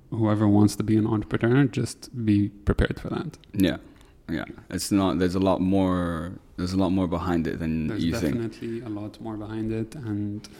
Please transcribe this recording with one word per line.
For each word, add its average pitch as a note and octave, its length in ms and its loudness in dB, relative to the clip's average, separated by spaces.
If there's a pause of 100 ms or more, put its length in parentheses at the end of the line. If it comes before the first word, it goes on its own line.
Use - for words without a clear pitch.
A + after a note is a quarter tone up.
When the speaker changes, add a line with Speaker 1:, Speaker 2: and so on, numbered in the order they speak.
(120)
Speaker 1:
whoever G#2+ 360 2
wants G#2 300 6
to G#2+ 60 -4
be G#2+ 120 2
an G#2+ 100 4
entrepreneur, A#2 600 2
just - 340 -4 (260)
be G#2 240 4 (200)
prepared - 320 2
for - 80 -8
that. - 280 -8 (160)
Speaker 2:
Yeah. F2+ 240 2 (540)
Yeah. D#2+ 140 -4 (260)
It's - 220 -4
not, F#2+ 260 4
there's F2+ 160 2
a G2 40 0 (120)
lot - 100 2
more, F#2 680 0 (260)
there's F2+ 160 -4
a F#2+ 40 2
lot F#2 140 2
more F#2 160 2
behind E2+ 400 0
it - 120 -4
than D#2+ 280 -2
Speaker 1:
There's - 180 -2
Speaker 2:
you E2 100 0
think. A2+ 220 0
Speaker 1:
definitely A#2 440 -6
a A#2+ 80 -12
lot G#2 320 -10
more A2+ 160 -8
behind A2 360 -6
it, A2 200 -4
and, G#2 540 -6 (120)